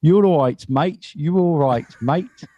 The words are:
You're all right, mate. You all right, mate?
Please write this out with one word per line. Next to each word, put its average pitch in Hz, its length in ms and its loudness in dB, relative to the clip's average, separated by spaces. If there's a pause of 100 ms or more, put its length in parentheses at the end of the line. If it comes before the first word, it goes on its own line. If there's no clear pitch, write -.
You're 190 240 4
all 180 180 2
right, 127 260 -2
mate. 147 460 -4
You 165 240 -2
all 175 180 0
right, 131 300 0 (140)
mate? 156 420 -6 (140)